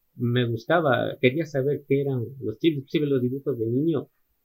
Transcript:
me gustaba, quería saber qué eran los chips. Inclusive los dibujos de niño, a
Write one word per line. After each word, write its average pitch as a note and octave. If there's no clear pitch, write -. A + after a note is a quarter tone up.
me B2
gustaba, A#2+
quería C3+
saber C#3
qué C#3
eran C3
los A2
chips. D#3+
Inclusive D3
los C#3
dibujos B2+
de A2
niño, C#3
a -